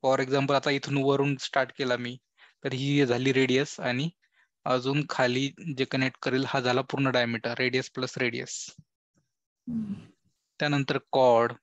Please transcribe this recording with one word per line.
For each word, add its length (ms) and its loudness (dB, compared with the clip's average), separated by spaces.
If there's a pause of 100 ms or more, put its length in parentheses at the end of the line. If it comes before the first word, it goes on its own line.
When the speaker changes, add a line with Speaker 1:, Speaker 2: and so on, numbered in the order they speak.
Speaker 1:
For 160 4
example, 360 2
आता 160 2
इथून 260 0
वरून 380 2
start 420 -2
केला 200 0
मी, 200 -8 (460)
तर 100 -4
ही 320 2
झाली 280 2
radius 460 2
आणि 300 -2 (560)
अजून 440 0
खाली 380 0 (300)
जे 80 0
connect 360 -2
करेल 260 0
हा 120 0
झाला 220 2
पूर्ण 300 -2
diameter, 460 0
radius 320 0
plus 280 -8
radius. 580 -6 (920)
Speaker 2:
हम्म. 260 -6 (680)
Speaker 1:
त्यानंतर 380 0 (140)
कॉर्ड. 520 4